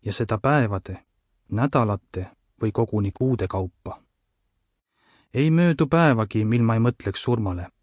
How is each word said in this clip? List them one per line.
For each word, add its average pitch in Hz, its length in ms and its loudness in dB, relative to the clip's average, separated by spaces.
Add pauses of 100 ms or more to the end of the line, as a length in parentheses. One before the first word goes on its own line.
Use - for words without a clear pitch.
Ja 104 100 -6
seda 107 260 -2
päevade, 110 640 -2 (440)
nädalate 107 800 -2 (320)
või 110 100 -2
koguni 107 400 -2
kuude 123 360 -2
kaupa. - 540 -8 (1300)
"Ei 147 160 2
möödu 165 360 4
päevagi, 120 580 2
mil 117 180 2
ma 113 120 2
ei 113 60 2
mõtleks 117 420 -2
surmale" 98 460 -2 (140)